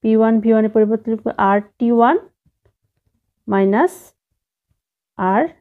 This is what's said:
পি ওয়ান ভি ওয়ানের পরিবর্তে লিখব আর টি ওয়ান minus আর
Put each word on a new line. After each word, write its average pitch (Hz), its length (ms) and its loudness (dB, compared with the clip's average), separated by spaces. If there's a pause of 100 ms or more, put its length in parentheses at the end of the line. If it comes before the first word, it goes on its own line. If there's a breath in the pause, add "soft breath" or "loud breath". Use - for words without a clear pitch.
পি 220 80 -2 (100)
ওয়ান 226 220 2
ভি 226 100 0
ওয়ানের 220 240 0
পরিবর্তে 214 360 0
লিখব 220 140 -8 (220)
আর 202 100 2 (200)
টি 240 100 -2 (100)
ওয়ান 254 180 2 (1400)
minus 196 400 0 (1400)
আর 220 100 2 (180)